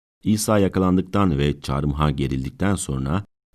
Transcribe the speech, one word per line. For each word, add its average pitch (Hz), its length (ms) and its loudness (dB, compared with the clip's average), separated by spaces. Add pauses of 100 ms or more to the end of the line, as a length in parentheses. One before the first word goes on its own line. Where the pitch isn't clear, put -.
(240)
İsa 107 360 2
yakalandıktan 92 800 2
ve 71 240 0
çarmıha 71 500 -2
gerildikten 69 640 -2
sonra 71 500 -4 (300)